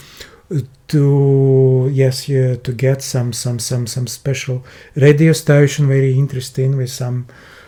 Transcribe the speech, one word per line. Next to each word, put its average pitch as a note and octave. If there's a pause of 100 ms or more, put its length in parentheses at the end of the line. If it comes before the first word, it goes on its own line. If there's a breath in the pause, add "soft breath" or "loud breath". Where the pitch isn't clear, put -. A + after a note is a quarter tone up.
(880 loud breath)
to, C3+
yes, C3
yeah, C3
to B2
get C3
some, A#2+
some, A#2+
some, A#2+
some B2
special B2+ (320 loud breath)
radio D3
station, D3
very C3+
interesting, C3+
with B2+
some, B2 (420 loud breath)